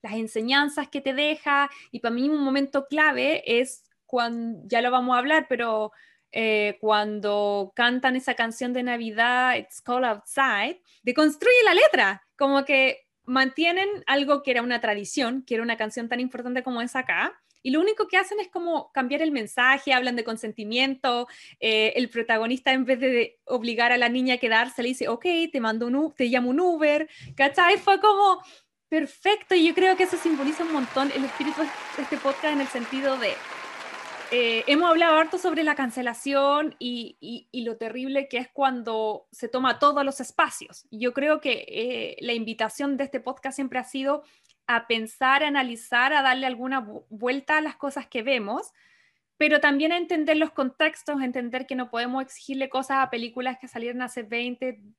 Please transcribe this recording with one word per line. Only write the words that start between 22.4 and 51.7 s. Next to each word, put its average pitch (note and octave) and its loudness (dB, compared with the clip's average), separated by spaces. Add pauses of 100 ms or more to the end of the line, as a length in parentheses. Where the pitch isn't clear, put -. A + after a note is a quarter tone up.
en C4 0
vez B3 0
de, C4 0
de A#3+ 0
obligar A#3 -2
a B3 2
la A#3+ 2
niña B3+ 0
a B3 -4
quedarse, A#3+ 0
le B3 -2
dice, - -4
"Ok, - -4 (260)
te C4+ -4
mando A3+ -2
un A#3+ -2
U-, D4+ -2
te B3+ -2
llamo B3 0
un C#4 2
Uber", D#4 2 (280)
¿cachai? F4 4
Fue F#4+ 2
como G4 4 (480)
perfecto, F#4+ 0
y E4 6
yo D#4+ 0
creo F#4 4
que F#4 4
eso F4+ 0
simboliza D4+ -2
un E4 -4
montón C4+ -2
el C4+ -2
espíritu D4 -4 (340)
de D4 -6
este C#4 -6
podcast C#4 -2
en D4 0
el C4+ -2
sentido C4 -4
de, A3+ -2 (960)
eh, A#3 0
hemos D#4+ 4
hablado E4 6
harto D#4+ 2
sobre E4 0
la D4+ 2
cancelación C#4 0
y, A#3+ -8
y, A#3 -14
y B3 -8
lo A3+ -6
terrible C4 -4
que A#3+ -4
es B3 -6
cuando A3+ -2
se - -10
toma B3+ 0
todos D4 4
los C4+ -4
espacios. - -4
Yo A#3+ -2
creo D4+ 2
que, B3+ -4
eh, A3+ -6
la A#3+ -4
invitación A3+ -4
de C#4 -2
este C4+ -8
podcast C4 -8
siempre C4 -4
ha A#3+ -6
sido C#4 -2 (440)
a F3 0
pensar, B3+ 0
a D4+ 0
analizar, B3+ 0
a C#4+ 2
darle C4 2
alguna B3+ -4
vu-, G#3+ -16
vuelta C4 -2
a - 2
las D4+ -6
cosas C#4 -8
que A#3 -8
vemos, B3 -4 (640)
pero D4+ 4
también D4 2
a F4 0
entender D#4+ 0
los D#4 0
contextos, D4 -2
a C4+ -2
entender B3+ -6
que C4+ -6